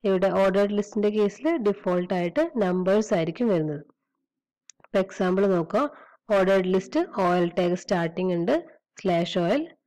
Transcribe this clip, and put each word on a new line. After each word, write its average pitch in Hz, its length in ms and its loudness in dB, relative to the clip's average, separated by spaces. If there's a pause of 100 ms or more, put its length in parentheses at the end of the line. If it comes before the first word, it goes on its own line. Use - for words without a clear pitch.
ഇവിടെ 190 220 2 (120)
ordered 202 360 2
ലിസ്റ്റിന്റെ 208 380 -2
കേസിൽ 208 300 -2 (220)
default 180 500 -2
ആയിട്ട് 175 260 -2 (200)
നമ്പേഴ്സ് 185 540 0
ആയിരിക്കും 170 360 -2
വരുന്നത്. 151 280 -2 (1040)
ഇപ്പൊ - 200 -2
example 190 380 0 (120)
നോക്കുക, 170 260 0 (540)
Ordered 190 400 4
list 190 260 0 (220)
ഒ 180 40 2 (120)
എൽ 175 80 2 (120)
tag 180 240 0
starting 180 540 -2
ഉണ്ട്, 185 180 0 (440)
സ്ലാഷ് 175 440 0
ഒ - 20 0 (100)
എൽ 302 80 -2 (240)